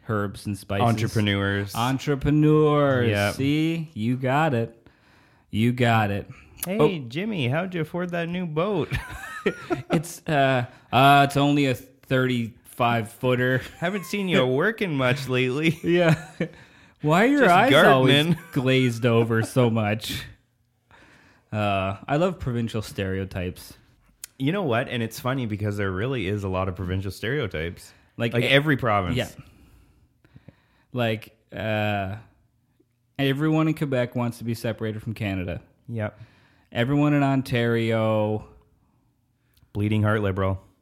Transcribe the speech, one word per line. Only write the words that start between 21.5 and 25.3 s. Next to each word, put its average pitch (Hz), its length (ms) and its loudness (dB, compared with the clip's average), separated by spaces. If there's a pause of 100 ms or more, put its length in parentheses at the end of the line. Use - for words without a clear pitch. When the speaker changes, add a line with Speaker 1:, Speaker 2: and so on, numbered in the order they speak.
Speaker 1:
Uh, 101 460 -2 (100)
I 143 100 0
love 180 200 -2
provincial 117 460 -4
stereotypes. 95 920 -6 (640)
Speaker 2:
You 135 140 -2
know 202 100 -4
what? 127 280 -2
And 120 120 -4
it's 110 180 -6
funny 127 280 -4